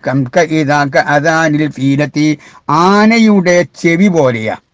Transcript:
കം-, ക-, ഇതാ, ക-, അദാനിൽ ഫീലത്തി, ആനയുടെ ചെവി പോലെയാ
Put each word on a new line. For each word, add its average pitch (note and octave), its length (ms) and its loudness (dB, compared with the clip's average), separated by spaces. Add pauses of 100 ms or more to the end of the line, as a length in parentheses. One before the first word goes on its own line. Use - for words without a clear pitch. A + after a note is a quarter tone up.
കം-, C3 280 -2
ക-, E3 140 2
ഇതാ, D3 340 0
ക-, C#3 140 -2
അദാനിൽ D3+ 720 0
ഫീലത്തി, C#3+ 680 -2 (320)
ആനയുടെ G3 1040 2
ചെവി E3+ 340 0
പോലെയാ A#2+ 480 -2 (180)